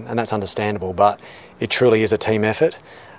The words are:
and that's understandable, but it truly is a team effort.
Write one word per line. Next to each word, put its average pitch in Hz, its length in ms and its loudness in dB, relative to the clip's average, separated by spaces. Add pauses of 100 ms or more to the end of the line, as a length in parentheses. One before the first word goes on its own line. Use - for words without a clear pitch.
and 117 120 -8
that's 110 200 -4
understandable, 98 560 -4
but 101 220 2 (440)
it 117 100 -4
truly 113 320 4
is 107 100 0
a 107 180 0
team 107 140 0
effort. 110 320 0 (420)